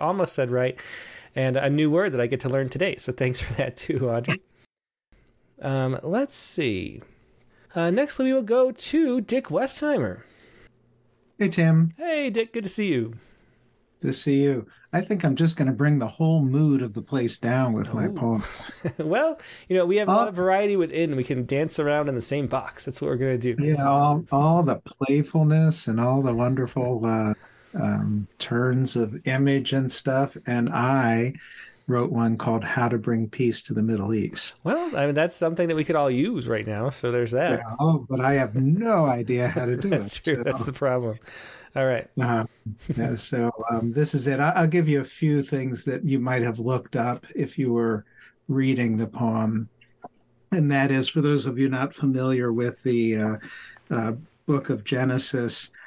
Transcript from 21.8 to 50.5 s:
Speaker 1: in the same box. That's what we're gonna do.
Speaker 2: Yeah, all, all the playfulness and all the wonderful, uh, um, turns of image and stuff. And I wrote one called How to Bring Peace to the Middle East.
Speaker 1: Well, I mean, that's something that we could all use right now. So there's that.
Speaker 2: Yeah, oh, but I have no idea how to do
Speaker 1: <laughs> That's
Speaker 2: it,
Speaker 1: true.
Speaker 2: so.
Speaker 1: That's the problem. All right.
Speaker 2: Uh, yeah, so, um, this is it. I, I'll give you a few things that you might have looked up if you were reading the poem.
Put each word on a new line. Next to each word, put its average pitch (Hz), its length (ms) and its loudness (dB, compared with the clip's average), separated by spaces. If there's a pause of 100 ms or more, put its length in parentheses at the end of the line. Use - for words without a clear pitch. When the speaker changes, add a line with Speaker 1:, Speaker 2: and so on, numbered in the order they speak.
Speaker 1:
in 135 60 -2
the 117 60 -4
same 139 260 -2
box. - 380 -6
That's - 160 -10
what 143 80 -2
we're 131 80 0
gonna 131 200 0
do. 120 220 0
Speaker 2:
Yeah, 143 280 2
all, 147 440 4
all 160 320 4
the 131 140 2
playfulness 156 1080 2
and 113 120 0
all 127 220 2
the 127 120 2
wonderful, 123 720 0
uh, 110 280 2 (400)
um, 104 540 -2 (120)
turns 127 560 0
of 113 320 -2
image 135 460 2
and 135 180 0
stuff. 135 540 -2
And 120 240 0
I 123 640 2 (540)
wrote 123 240 0
one 117 260 0
called 113 260 -2
How 123 260 0
to 120 80 -2
Bring 113 320 -2
Peace 120 340 -2
to - 100 -8
the 110 100 0
Middle 110 300 0
East. - 500 -4
Speaker 1:
Well, 302 320 -2
I 139 120 0
mean, 143 80 0
that's 165 200 0
something 170 340 0
that 160 60 0
we 156 100 0
could 165 100 0
all 143 160 2
use 143 360 -2
right 110 200 -2
now. 110 220 -2
So 123 220 -4
there's 120 200 0
that. 139 280 0
Speaker 2:
Yeah, - 200 -10
oh, 151 300 2
but 127 100 -2
I 131 140 2
have 123 220 0
no 170 500 2
idea 123 420 0
how 123 180 -2
to 123 120 -2
do 202 120 -2
Speaker 1:
<laughs> - 20 0
That's 107 260 -2
Speaker 2:
it, - 60 -14
Speaker 1:
true. 156 140 0
Speaker 2:
so. 120 60 -4
Speaker 1:
That's - 220 -2
the 135 80 -6
problem. 123 440 -2 (600)
All 135 80 2
right. 123 240 0 (100)
Speaker 2:
Uh, 117 240 0 (540)
yeah, 117 180 -2
so, 117 360 -2 (180)
um, 117 240 0
this 151 220 0
is 127 120 0
it. 135 120 0
I, 147 100 2
I'll 175 180 4
give 160 220 2
you 143 100 4
a 135 60 -4
few 147 380 0
things 131 420 -4
that 127 180 -4
you 135 160 2
might 127 220 0
have 117 180 -2
looked 120 360 -2
up 120 300 -2 (100)
if - 240 -4
you 127 120 0
were 113 320 0 (440)
reading 127 500 2
the 113 100 0
poem. 110 640 -2 (800)